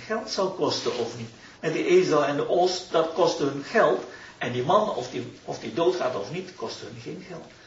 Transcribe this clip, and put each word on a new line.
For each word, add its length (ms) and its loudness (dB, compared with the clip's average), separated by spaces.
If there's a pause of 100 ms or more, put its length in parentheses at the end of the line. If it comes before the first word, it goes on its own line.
geld 240 -4
zou 200 0
kosten 480 -2
of 200 -4
niet. 120 -10 (300)
Met 140 -2
die 120 0
ezel 400 6
en 100 0
de 120 0
os, 420 0
dat 240 2
kostte 300 2
hun 200 -2
geld. 400 4 (340)
En 140 -4
die 120 -2
man, 320 4
of 140 -6
die, 240 -8 (100)
of 160 -8
die 140 -10
doodgaat 420 2
of 160 -6
niet, 240 -10
kostte 300 -10
hun 160 -14
geen 260 -10
geld. 180 -12 (220)